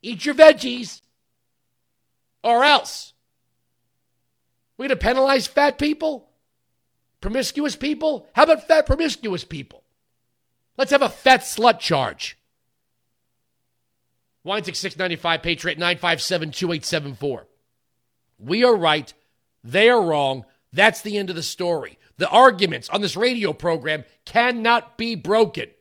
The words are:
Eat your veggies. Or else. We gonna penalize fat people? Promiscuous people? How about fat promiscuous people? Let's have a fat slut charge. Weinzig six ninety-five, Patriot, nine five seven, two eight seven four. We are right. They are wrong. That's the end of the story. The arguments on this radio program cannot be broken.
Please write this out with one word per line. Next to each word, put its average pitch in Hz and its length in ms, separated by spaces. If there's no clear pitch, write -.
Eat 214 220
your 285 100
veggies. 254 640
Or 233 220
else. - 480
We 262 100
gonna - 80
penalize 262 500
fat 285 320
people? 302 520
Promiscuous 262 560
people? 294 580
How 277 100
about 320 220
fat 311 200
promiscuous 254 580
people? - 400
Let's 269 140
have 277 100
a 233 80
fat - 320
slut 226 380
charge. - 580
Weinzig 185 280
six - 220
ninety-five, 170 460
Patriot, 165 340
nine 170 220
five 165 240
seven, 160 280
two 170 220
eight 156 140
seven 143 280
four. 139 320
We 180 260
are 247 100
right. 156 380
They 190 280
are 240 100
wrong. 143 460
That's 202 300
the 208 160
end 196 100
of 175 80
the 165 60
story. 156 560
The - 140
arguments 196 580
on 202 140
this 160 140
radio 220 360
program 151 520
cannot 233 720
be 233 180
broken. 196 540